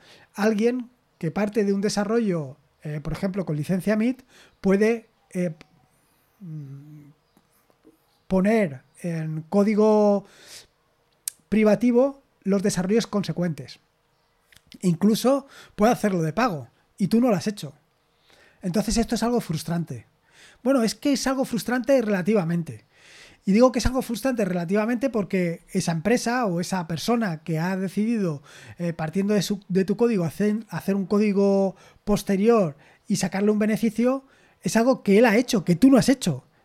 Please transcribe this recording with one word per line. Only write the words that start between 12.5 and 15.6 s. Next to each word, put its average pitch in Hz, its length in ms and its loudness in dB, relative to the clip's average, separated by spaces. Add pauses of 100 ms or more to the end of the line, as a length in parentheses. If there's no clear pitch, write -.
desarrollos 202 440 0
consecuentes. 170 720 -6 (1040)
Incluso 226 640 2 (300)